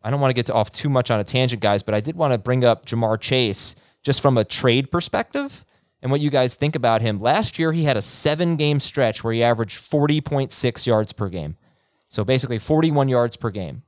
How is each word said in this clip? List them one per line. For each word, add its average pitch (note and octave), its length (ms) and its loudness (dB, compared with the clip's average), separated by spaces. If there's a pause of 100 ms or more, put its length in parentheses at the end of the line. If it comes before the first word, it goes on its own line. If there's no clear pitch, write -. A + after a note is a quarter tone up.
I A2+ 80 -4
don't C#3+ 80 -2
wanna C3 160 2
get A#2+ 100 0
to, - 80 -2
off A2 180 2
too - 180 -4
much C3 200 2
on A2+ 100 2
a G#2 40 -2
tangent, B2 360 0
guys, G2+ 220 2
but G#2+ 140 -4
I G#2+ 60 0
did D#3 140 -8
wanna C#3+ 220 0
bring B2+ 260 0
up A#2 220 4
Ja'Marr A2+ 340 0
Chase B2 560 -2 (280)
just C#3+ 180 -2
from C3 160 4
a G#2+ 60 2
trade B2+ 480 0
perspective - 720 -4 (380)
and B2+ 80 -2
what D3 100 0
you D3 80 0
guys B2+ 240 2
think D3+ 220 -2
about A2+ 260 2
him. G#2+ 180 0
Last D3+ 380 0
year, D#3+ 140 0
he E3 140 0
had C3 120 2
a G2+ 40 -2
seven-game D3+ 760 0
stretch - 440 -2
where A2+ 100 0
he A#2 80 0
averaged A#2 360 0
forty D3+ 440 0
point C3+ 300 -4
six - 340 -4
yards G#2+ 280 0
per G2+ 160 -6
game. D#2+ 280 -8 (520)
So G#2+ 140 -4
basically A#2+ 360 0
forty-one D3+ 480 2
yards A#2+ 300 0
per A#2 120 -4
game. F#2 380 -8